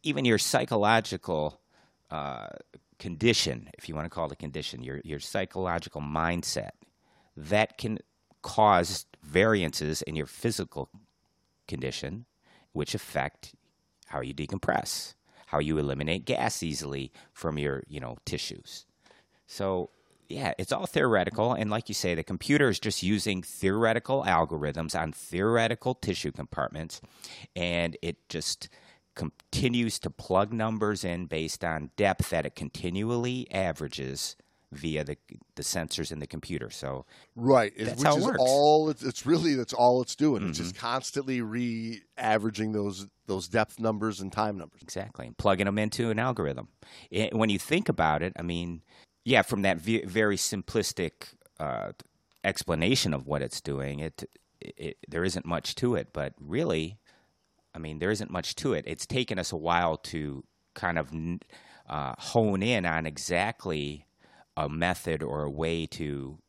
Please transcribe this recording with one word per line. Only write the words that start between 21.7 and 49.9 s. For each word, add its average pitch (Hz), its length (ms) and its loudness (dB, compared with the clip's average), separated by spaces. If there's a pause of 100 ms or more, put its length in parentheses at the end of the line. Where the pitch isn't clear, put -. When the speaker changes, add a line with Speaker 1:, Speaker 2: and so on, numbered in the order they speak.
Speaker 1:
you 101 60 -6
say, 87 200 0
the 80 80 -2
computer 139 460 2
is 95 100 0
just - 240 -2
using 98 380 2
theoretical 113 800 2
algorithms 80 760 0
on 80 120 -2
theoretical 113 840 0
tissue - 360 -4
compartments, 76 680 -6 (540)
and 85 460 0
it - 280 -6
just - 400 -6 (440)
continues 120 840 0
to - 100 -4
plug 98 440 2
numbers 107 500 0
in 87 220 -2
based 80 400 -4
on 78 320 -4
depth 98 320 2
that 80 160 0
it - 100 -8
continually 117 960 -2
averages 73 840 -4 (340)
via 76 320 -2
the, 73 140 -8 (380)
the - 80 -10
sensors 80 500 -4
in 76 60 -10
the 73 80 -8
computer. 73 420 -8
So 67 360 -8 (300)
Speaker 2:
Right. 117 400 6
It, 107 120 -4
Speaker 1:
that's 123 120 -6
Speaker 2:
which 147 80 4
Speaker 1:
how 147 80 6
it 139 40 2
Speaker 2:
is 143 60 2
Speaker 1:
works. 226 140 2
Speaker 2:
all 147 500 8
it's, 143 140 -6
it's 127 220 -4
really, 160 300 4
that's 123 180 -2
all 123 280 8
it's - 140 -4
doing. 123 320 2
It's 76 100 -2
just 87 180 -4
Speaker 1:
Mm-hmm. - 100 -8
Speaker 2:
constantly 131 560 -2
re-averaging 110 1300 0
those, 101 340 -2 (220)
those 95 220 -2
depth 110 320 2
numbers 107 400 0
and 95 100 -6
time 104 260 0
numbers. 80 240 -14
Speaker 1:
Exactly. - 460 -10
And 117 100 -16
plugging 98 280 4
them 98 120 2
into 107 320 0
an 107 100 0
algorithm. 80 500 -2 (400)
It, 101 260 0
when 110 140 4
you 98 100 2
think 175 300 0
about 80 340 4
it, 92 160 -2
I 82 40 -6
mean, 85 380 -4 (440)
yeah, 117 160 6
from 101 220 2
that 95 140 4
ve-, 104 280 0